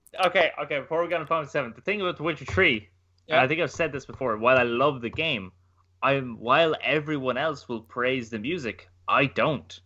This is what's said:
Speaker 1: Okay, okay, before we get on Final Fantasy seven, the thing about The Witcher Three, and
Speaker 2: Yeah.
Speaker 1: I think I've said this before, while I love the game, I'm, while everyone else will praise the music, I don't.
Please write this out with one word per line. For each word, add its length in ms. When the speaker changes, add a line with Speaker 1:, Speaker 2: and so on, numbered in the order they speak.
Speaker 1:
Okay, 240
okay, 160
before 240
we 40
get 120
on 80
Final 160
Fantasy 80
seven, 240
the 60
thing 180
about 160
The 80
Witcher 220
Three, 420
and 80
Speaker 2:
Yeah. 60
Speaker 1:
I 40
think 140
I've 100
said 220
this 120
before, 320
while 220
I 60
love 380
the 80
game, 420
I'm, 380
while 420
everyone 560
else 300
will 140
praise 480
the 100
music, 480
I 200
don't. 580